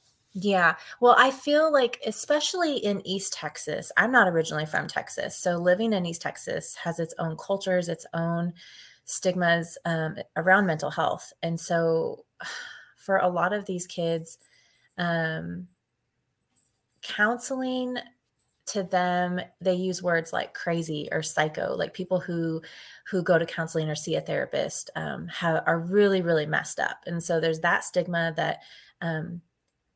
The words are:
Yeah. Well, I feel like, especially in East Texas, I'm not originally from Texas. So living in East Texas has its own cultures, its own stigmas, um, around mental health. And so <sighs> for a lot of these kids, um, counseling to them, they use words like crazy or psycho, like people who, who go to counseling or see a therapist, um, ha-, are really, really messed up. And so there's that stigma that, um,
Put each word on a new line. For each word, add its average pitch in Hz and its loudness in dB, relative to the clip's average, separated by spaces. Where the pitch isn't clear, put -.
Yeah. 180 4
Well, 240 10
I 262 8
feel 294 2
like, 254 2
especially 294 0
in 202 -2
East 190 -2
Texas, - -4
I'm 214 4
not 233 8
originally 160 0
from 156 -4
Texas. - -4
So 175 2
living 180 2
in 180 0
East 165 -6
Texas - -4
has 165 -4
its 165 -4
own 160 -4
cultures, 185 -2
its 165 -6
own 170 -2
stigmas, 170 0
um, 160 -2
around 185 6
mental 160 0
health. - -2
And 165 -2
so 165 0
<sighs> - -14
for 196 0
a 180 4
lot 180 2
of 202 -2
these 180 -4
kids, 165 -2
um, 170 -2
counseling 254 -2
to 196 -2
them, 180 0
they 185 2
use 185 -2
words 165 2
like - -2
crazy 160 -2
or 160 -2
psycho, - 0
like - -4
people 185 -2
who, 165 -4
who 180 -2
go 170 6
to 165 -2
counseling 160 -2
or 151 -2
see 156 -2
a 156 0
therapist, 143 -4
um, 160 -6
ha-, 165 0
are 165 2
really, 190 4
really 165 2
messed 151 -2
up. - -4
And 170 -4
so 165 2
there's 160 0
that 175 2
stigma 170 0
that, 156 -4
um, 170 -4